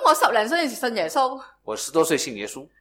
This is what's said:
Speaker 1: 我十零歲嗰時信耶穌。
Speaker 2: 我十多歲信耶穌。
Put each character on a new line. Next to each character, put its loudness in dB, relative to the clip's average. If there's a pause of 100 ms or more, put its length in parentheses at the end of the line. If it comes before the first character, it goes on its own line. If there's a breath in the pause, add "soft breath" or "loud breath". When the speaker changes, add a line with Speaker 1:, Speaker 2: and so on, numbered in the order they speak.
Speaker 1:
我 8
十 2
零 2
歲 0
嗰 0
時 -10
信 -4
耶 0
穌。 0 (220 loud breath)
Speaker 2:
我 -6
十 -8
多 4
歲 2
信 -4
耶 -8
穌。 -12 (140)